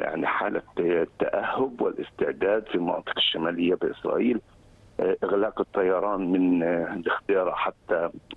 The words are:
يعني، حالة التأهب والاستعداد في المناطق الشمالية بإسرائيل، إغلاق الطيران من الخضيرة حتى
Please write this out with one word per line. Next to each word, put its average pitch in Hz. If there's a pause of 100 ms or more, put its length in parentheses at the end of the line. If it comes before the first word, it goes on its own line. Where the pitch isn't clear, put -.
يعني، 76
حالة - (160)
التأهب 92
والاستعداد -
في -
المناطق 87
الشمالية 85
بإسرائيل، 107 (600)
إغلاق 98
الطيران 95
من 90
الخضيرة 85
حتى 85 (260)